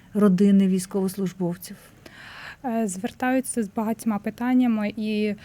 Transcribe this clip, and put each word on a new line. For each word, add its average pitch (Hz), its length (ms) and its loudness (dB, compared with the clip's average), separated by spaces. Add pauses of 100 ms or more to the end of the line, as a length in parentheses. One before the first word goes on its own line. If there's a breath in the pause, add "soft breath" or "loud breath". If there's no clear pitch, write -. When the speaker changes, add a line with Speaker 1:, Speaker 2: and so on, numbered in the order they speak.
(140 loud breath)
Speaker 1:
родини 196 540 6
військовослужбовців? 185 1080 -4 (880 loud breath)
Speaker 2:
Е, 226 240 -2
звертаються 247 760 -4
з 196 140 -6
багатьма 220 420 -2
питаннями 233 800 0
і 214 380 -2 (100)